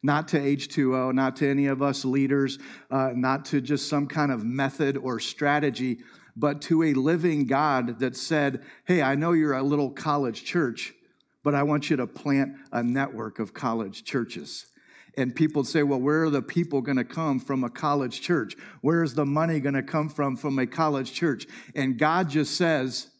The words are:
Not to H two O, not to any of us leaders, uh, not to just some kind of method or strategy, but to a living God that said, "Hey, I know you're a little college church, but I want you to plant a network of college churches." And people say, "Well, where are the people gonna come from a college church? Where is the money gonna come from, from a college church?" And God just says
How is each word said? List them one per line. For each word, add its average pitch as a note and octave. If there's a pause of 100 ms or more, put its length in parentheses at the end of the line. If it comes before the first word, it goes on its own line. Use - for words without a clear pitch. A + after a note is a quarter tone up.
Not D3
to D3
H C#3
two C3
O, C3
not C3
to C#3+
any C#3
of C3+
us C#3
leaders, C3+ (320)
uh, C3
not C3
to C#3+
just C#3+
some C#3+
kind C#3+
of A2+
method C3+
or B2+
strategy, C#3 (360)
but C#3+
to E3
a D3+
living D#3
God C3
that B2+
said, C#3 (220)
"Hey, F3+
I C3+
know D#3+
you're D#3
a C3
little C#3+
college C#3+
church, C#3 (520)
but D3
I C#3
want D3
you D3
to B2+
plant C#3 (160)
a A#2+
network A#2+
of G#2+
college A2+
churches." - (500)
And B2+
people D#3
say, D3
"Well, C3+
where D3+
are D#3
the C#3
people E3
gonna B2+
come D3
from C3
a A#2+
college C#3+
church? C#3+ (260)
Where E3
is C#3
the C#3+
money D#3
gonna C3+
come D3+
from, C#3
from C#3
a B2+
college C3+
church?" C#3+ (300)
And C3
God D#3+
just D3
says D3